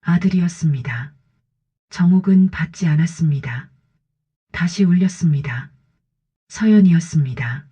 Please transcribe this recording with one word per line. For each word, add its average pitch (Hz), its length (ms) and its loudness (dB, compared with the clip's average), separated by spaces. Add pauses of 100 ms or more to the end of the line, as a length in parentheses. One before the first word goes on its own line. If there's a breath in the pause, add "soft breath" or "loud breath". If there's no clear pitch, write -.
아들이었습니다. 170 1080 -2 (760)
정옥은 185 600 2
받지 - 380 -6
않았습니다. 151 800 -2 (840)
다시 175 320 -2
울렸습니다. 156 880 -2 (760)
서연이었습니다. 160 1200 0